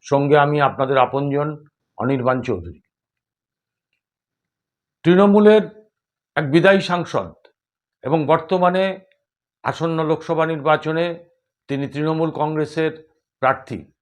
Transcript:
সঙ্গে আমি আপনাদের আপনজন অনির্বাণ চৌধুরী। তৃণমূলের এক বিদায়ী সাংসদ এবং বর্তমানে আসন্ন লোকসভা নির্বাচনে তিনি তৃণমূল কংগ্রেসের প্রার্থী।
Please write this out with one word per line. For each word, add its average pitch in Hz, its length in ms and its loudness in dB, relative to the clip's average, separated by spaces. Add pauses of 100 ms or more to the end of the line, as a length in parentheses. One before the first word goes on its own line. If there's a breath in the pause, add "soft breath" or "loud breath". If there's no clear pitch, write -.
সঙ্গে 143 360 2
আমি 147 240 2
আপনাদের 135 360 0
আপনজন 143 680 -2 (320)
অনির্বাণ 127 440 -2
চৌধুরী। 90 400 -8 (2250)
তৃণমূলের 202 840 4 (460)
এক 147 160 -2
বিদায়ী 185 300 4
সাংসদ 147 520 -4 (720)
এবং 147 220 -2
বর্তমানে 180 720 0 (640)
আসন্ন 160 420 -4
লোকসভা 160 400 -2
নির্বাচনে 160 840 -4 (380)
তিনি 139 200 -4
তৃণমূল 156 440 -2
কংগ্রেসের 156 800 -4 (300)
প্রার্থী। 127 520 -4 (100)